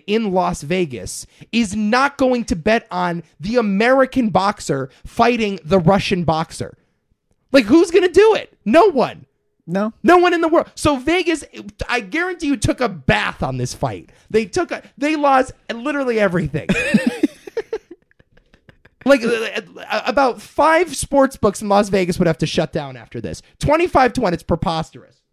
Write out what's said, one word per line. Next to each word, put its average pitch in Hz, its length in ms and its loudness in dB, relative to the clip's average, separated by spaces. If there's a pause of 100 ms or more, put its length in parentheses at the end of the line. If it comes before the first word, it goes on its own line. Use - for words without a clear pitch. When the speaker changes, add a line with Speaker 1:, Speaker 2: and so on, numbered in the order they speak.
Speaker 1:
in 208 260 -2
Las 180 300 -2
Vegas 143 640 -6 (260)
is 214 240 -2
not 220 420 0
going 254 280 0
to 240 100 -4
bet 214 360 -2
on 175 320 -4 (160)
the 202 160 -4
American 240 760 2
boxer 156 640 -2 (160)
fighting 226 580 0
the 190 140 2
Russian 180 440 2
boxer? 156 540 -4 (720)
Like, 254 140 6
who's 330 240 4
gonna 359 200 4
do 403 260 6
it? - 280 -8
No 330 280 6
one. 170 340 -2 (400)
Speaker 2:
No. 202 260 -4 (120)
Speaker 1:
No 349 160 6
one 349 160 4
in 330 60 -2
the 330 60 0
world. 311 280 2
So 294 220 0
Vegas, 320 460 -2 (460)
I 240 120 -2
guarantee 339 440 -6
you, 285 120 0
took - 220 -4
a 240 100 -2
bath 196 520 -4
on 131 160 -6
this 123 160 -6
fight. 104 380 -8 (180)
They 220 160 0
took 349 240 -4
a, - 140 -10 (160)
they 302 160 -2
lost 277 360 2 (220)
literally 254 460 -4
everything. 156 540 -2
<laughs> - 40 -2 (2250)
Like, 262 160 4
uh, 226 380 -4 (260)
uh, 214 200 -4
about 247 340 0
five 320 560 0
sports 269 400 0
books 208 240 -2
in 208 80 -6
Las 202 200 4
Vegas 185 280 -2
would 180 100 2
have 160 120 0
to 160 80 -2
shut - 260 -4
down 139 240 -8
after 113 240 -16
this. 80 220 -10 (160)
Twenty-five 285 540 0
to 262 80 -4
one, 180 120 0
it's 165 80 -6
preposterous. 160 800 -6 (120)